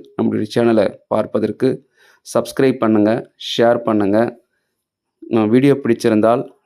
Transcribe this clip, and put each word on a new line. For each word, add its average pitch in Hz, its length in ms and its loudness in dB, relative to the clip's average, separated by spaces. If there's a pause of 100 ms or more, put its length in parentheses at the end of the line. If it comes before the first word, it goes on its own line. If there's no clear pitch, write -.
(140)
நம்முடைய 107 400 -4
சேனலை 117 320 2 (200)
பார்ப்பதற்கு 110 640 -2 (580)
சப்ஸ்கிரைப் 131 560 -2
பண்ணுங்க, 107 280 2 (360)
ஷேர் 120 360 0
பண்ணுங்க. 104 360 0 (1040)
நம்ம 110 240 -2
வீடியோ 131 280 4
பிடிச்சிருந்தால் 117 720 0 (220)